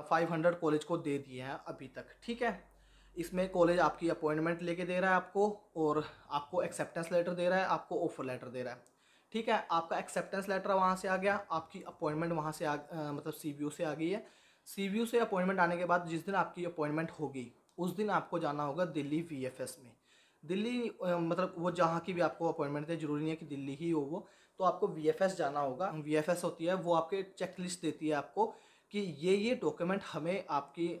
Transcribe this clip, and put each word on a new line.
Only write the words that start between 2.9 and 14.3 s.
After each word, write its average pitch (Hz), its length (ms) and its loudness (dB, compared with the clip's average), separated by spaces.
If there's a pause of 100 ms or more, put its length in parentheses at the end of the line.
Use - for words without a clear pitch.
इसमें 185 340 -2
college 175 280 6
आपकी 165 300 4
appointment 160 540 0
लेके 175 220 -2
दे 180 160 -2
रहा 190 100 4
है 185 60 6
आपको 202 600 0
और 151 280 2 (260)
आपको 147 320 -2
acceptance 165 500 -4
letter 175 200 2
दे 175 160 0
रहा 185 100 4
है, 190 60 2
आपको 170 400 0
offer 151 200 -4
letter 127 220 -6
दे 123 160 -8
रहा 123 120 -8
है। 123 60 -20 (520)
ठीक 226 160 -2
है, 214 220 2
आपका 165 280 2
acceptance 190 500 -4
letter 190 220 0
वहाँ 185 260 6
से 190 120 -4
आ 185 80 2
गया, 202 340 0
आपकी 165 320 -4
appointment 160 500 -2
वहाँ 156 200 -2
से 160 120 -6
आ, 147 120 0
अ, 147 360 -6
मतलब 147 200 -6
सीवीयू 147 380 -4
से 170 140 -4
आ 151 100 -2
गई 160 160 -2
है। - 300 -6 (240)